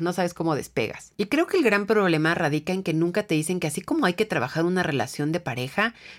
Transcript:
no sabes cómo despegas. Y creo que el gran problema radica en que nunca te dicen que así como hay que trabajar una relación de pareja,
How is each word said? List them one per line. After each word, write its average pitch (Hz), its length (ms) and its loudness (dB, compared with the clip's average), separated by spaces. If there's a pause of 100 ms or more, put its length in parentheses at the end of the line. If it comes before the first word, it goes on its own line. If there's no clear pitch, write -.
no 175 100 -2
sabes 175 220 -2
cómo 165 180 0
despegas. - 640 -4
Y 202 80 -2
creo 302 220 0
que 403 100 0
el 330 60 4
gran 208 240 2
problema 170 480 4
radica 156 380 0
en 190 100 -4
que 170 100 -2
nunca 175 300 0
te 170 100 -2
dicen 160 260 0
que 170 60 -4
así - 160 -4
como 294 240 0
hay 180 80 2
que 214 140 0
trabajar 156 380 0
una 180 180 2
relación 147 480 -2
de 175 80 0
pareja, 143 560 -4 (240)